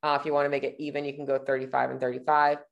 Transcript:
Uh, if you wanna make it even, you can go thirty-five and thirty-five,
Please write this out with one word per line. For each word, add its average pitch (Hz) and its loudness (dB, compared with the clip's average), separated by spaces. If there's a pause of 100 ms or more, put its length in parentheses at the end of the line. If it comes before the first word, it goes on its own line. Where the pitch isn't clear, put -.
Uh, 147 2
if 139 -8
you 156 -2
wanna 143 4
make 143 -2
it 127 -4
even, 143 -4
you 139 -6
can 143 -10
go 135 2
thirty-five 131 0
and 131 -6
thirty-five, 147 2 (120)